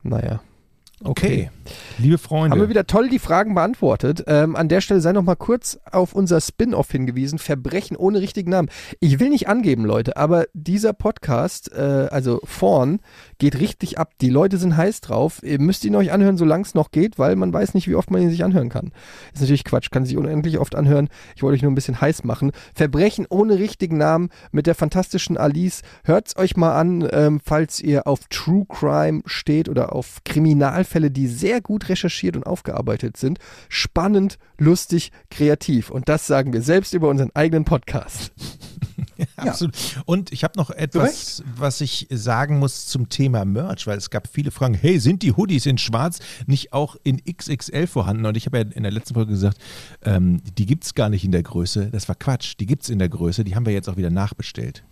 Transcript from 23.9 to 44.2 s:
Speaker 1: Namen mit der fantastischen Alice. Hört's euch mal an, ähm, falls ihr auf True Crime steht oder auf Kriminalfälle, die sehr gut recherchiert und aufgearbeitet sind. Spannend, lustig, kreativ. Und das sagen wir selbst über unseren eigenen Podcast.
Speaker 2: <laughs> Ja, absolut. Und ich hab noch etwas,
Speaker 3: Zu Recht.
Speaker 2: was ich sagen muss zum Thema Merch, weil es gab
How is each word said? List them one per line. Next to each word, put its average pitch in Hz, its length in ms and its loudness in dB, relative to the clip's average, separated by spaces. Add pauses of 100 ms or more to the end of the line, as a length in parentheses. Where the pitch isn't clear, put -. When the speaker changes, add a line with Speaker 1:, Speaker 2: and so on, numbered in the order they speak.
Speaker 1:
Namen 160 320 2 (220)
mit 151 160 0
der 165 80 4
fantastischen 180 640 -2
Alice. 156 440 0 (220)
Hört's - 340 2
euch 185 200 0
mal 165 220 4
an, 170 320 2
ähm, 147 320 4
falls 156 360 0
ihr 143 260 0
auf 139 140 0 (100)
True 190 400 0
Crime 151 560 0
steht - 440 -2
oder - 260 -2
auf - 300 -10
Kriminalfälle, 151 840 2
die 135 160 -2
sehr 185 340 -2
gut 208 280 -6
recherchiert 175 460 -2
und 143 100 -6
aufgearbeitet - 720 -6
sind. 135 220 -2 (300)
Spannend, 196 680 0 (200)
lustig, 170 540 2 (180)
kreativ. 147 600 0
Und 127 200 -4
das 156 180 0
sagen 135 260 0
wir 117 80 0
selbst 165 320 2
über 160 160 2
unseren 135 240 2
eigenen 160 320 2
Podcast. - 720 -4
Speaker 2:
<laughs> - 40 -18 (760)
Ja, - 80 -2 (120)
absolut. 160 380 -4 (300)
Und 175 260 -2
ich 131 120 -6
hab 160 120 -4
noch 165 160 -2
etwas, 175 640 -2
Speaker 3:
Zu - 60 -16
Recht. 127 160 -12
Speaker 2:
was 139 220 -4
ich - 280 -6
sagen 123 480 -2
muss 139 300 -2
zum 123 220 -4
Thema 123 360 0
Merch, 127 400 -4
weil 104 120 -4
es 98 120 -10
gab - 180 -6